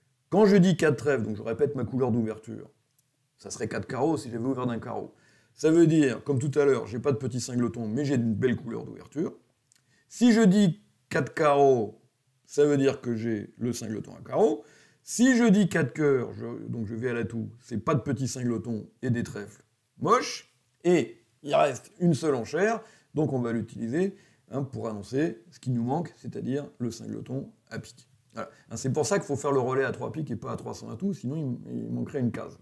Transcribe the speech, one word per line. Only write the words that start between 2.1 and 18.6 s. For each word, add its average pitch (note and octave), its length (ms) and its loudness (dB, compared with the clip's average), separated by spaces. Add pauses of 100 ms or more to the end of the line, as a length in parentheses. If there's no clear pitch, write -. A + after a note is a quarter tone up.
d'ouverture, A2 580 -4 (720)
ça G2+ 100 -16
serait A2 180 -6
quatre G#2+ 200 -6
carreaux C#3+ 280 0
si C3 140 -8
j'avais A2+ 160 -6
ouvert B2+ 220 -4
d'un A#2 100 -4
carreau. G#2+ 380 -10 (400)
Ça D#3 160 2
veut E3 160 8
dire, D3 360 2
comme C#3 160 0
tout C#3 180 -2
à D3 60 4
l'heure, B2 240 2
j'ai A2+ 120 -6
pas C#3+ 120 0
de B2 60 0
petit B2 240 -6
singleton, A#2+ 440 -4
mais A#2+ 200 -2
j'ai C#3 100 0
une A#2 180 0
belle A#2 220 2
couleur A#2 300 -10
d'ouverture. B2+ 480 -8 (760)
Si A#3+ 240 4
je G#3+ 80 6
dis G3+ 420 6 (280)
quatre D3 240 -2
carreaux, C#3 680 4 (460)
ça - 180 2
veut D3 140 4
dire C3+ 240 2
que A#2+ 160 -4
j'ai A2 400 -4
le A#2+ 160 -2
singleton A2 400 -8
à - 80 -18
carreau. G3+ 420 0 (400)
Si B3+ 320 4
je A#3 80 4
dis G#3 240 6
quatre D3+ 240 0
cœurs, C3+ 420 0
je... A2+ 120 -10 (220)
donc A#2 180 -6
je A2+ 100 -8
vais A#2+ 140 -4
à A#2+ 40 -4
l'atout, A2 360 -6 (100)
c'est A2 240 -8
pas E3 120 0
de B2 60 0
petit B2+ 280 -2
singleton A#2 580 -4 (140)